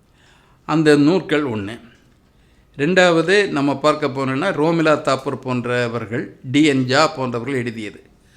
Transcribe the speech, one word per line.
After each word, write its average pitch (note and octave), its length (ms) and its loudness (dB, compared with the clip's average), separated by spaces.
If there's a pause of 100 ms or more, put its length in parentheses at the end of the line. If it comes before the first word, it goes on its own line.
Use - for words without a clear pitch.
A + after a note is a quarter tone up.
(640)
அந்த D#3 320 4
நூல்கள் D3+ 480 0
ஒண்ணு. A2 480 -10 (840)
ரெண்டாவது F3 720 2
நம்ம C#3 300 -2
பார்க்க D3+ 300 0
போனோம்னா, C3+ 440 -4
ரோமிலா D#3 480 2
தாப்பூர் C3+ 360 -2
போன்றவர்கள், A#2+ 1040 -4
டி C#3 220 2
என் C3+ 200 2
ஜா C#3 320 2
போன்றவர்கள் B2 420 -4
எழுதியது. A2+ 440 -8 (340)